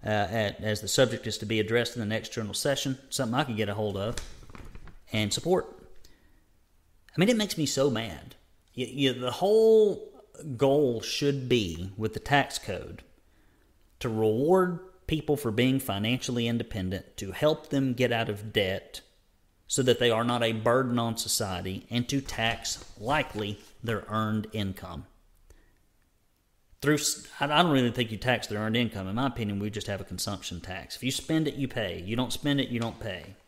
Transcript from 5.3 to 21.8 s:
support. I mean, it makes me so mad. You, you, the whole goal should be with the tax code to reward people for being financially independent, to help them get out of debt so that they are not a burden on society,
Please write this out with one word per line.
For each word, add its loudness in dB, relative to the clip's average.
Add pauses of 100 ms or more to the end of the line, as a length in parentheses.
support. 0 (1500)
I 2
mean, 6
it 4
makes -2
me 0
so 2
mad. -6 (400)
You, -4
you, 0
the -4
whole 6 (480)
goal 4
should -2
be 0
with -4
the -6
tax 0
code -10 (960)
to -4
reward 4 (260)
people 0
for -2
being 4
financially 0
independent, -4
to -8
help 0
them 2
get 2
out 2
of -6
debt 0 (680)
so 0
that 6
they 4
are 4
not 2
a 2
burden 2
on 0
society, -4